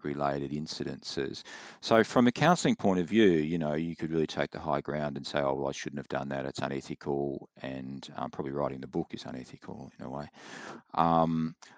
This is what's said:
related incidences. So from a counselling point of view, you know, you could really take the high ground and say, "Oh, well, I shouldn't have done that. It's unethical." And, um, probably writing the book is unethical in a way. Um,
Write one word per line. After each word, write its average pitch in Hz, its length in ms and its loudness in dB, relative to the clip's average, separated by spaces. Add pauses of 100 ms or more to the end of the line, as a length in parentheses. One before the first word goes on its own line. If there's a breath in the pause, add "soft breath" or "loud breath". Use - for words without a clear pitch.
related 71 480 -2
incidences. 71 920 -6 (360 loud breath)
So 113 240 6
from 123 220 6
a 120 60 6
counselling 151 440 4
point 92 240 2
of 85 80 -2
view, 104 220 8
you 80 260 4
know, 76 160 0
you 82 240 -2
could 80 140 -6
really 80 160 2
take - 240 -2
the - 100 -12
high 76 220 -2
ground 73 340 -4
and 69 100 -10
say, - 140 -2
"Oh, 69 140 2
well, 69 160 -2
I - 20 -2
shouldn't 69 260 -10
have 69 100 -10
done 67 200 -4
that. 69 160 -4
It's 67 140 -8
unethical." 69 880 -4 (140)
And, 65 440 -10 (100)
um, 65 140 -6
probably 71 220 -8
writing 67 300 -4
the 67 40 -10
book 82 280 -6
is - 100 -10
unethical - 720 -14
in - 60 -14
a 64 60 -10
way. 71 180 -8 (640 loud breath)
Um, 82 640 4 (240 loud breath)